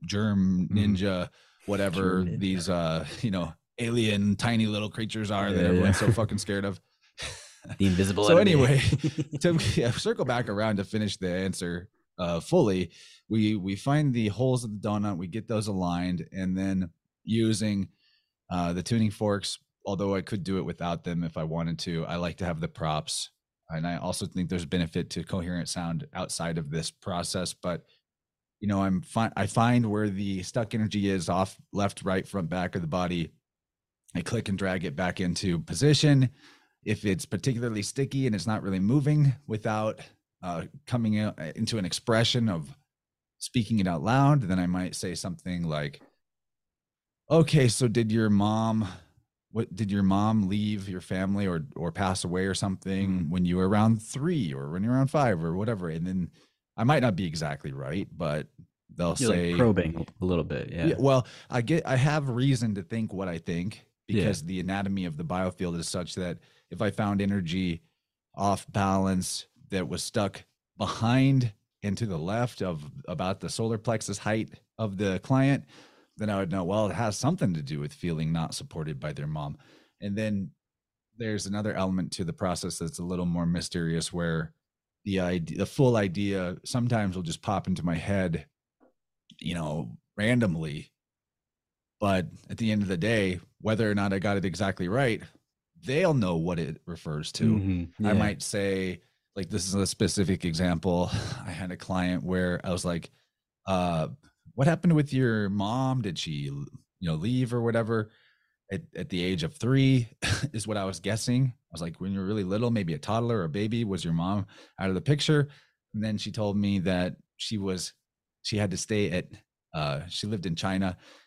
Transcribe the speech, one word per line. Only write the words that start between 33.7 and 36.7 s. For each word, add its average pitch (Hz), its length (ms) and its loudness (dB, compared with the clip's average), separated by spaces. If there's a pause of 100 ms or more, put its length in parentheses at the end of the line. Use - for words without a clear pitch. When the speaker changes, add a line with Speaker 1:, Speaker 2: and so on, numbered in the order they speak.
Speaker 1:
I 85 80 -2
click 113 260 -4
and 98 80 0
drag 92 280 -2
it 73 120 -6
back 90 240 -2
into 87 380 0
position. 135 720 4 (540)